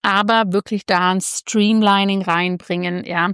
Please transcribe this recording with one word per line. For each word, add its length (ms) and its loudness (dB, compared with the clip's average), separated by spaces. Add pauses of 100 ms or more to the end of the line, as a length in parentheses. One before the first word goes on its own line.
Aber 500 0
wirklich 340 -4
da 260 2
ein 100 0
Streamlining 1000 2
reinbringen, 800 -2
ja. 280 -2